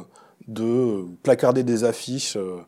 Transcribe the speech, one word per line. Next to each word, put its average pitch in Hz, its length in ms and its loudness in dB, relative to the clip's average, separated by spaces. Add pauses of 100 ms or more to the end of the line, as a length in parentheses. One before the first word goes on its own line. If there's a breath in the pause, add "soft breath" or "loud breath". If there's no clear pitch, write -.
(480 soft breath)
de 113 580 0 (180)
placarder 127 400 4
des 117 200 0
affiches, 120 540 -2
euh, 92 200 -6 (100)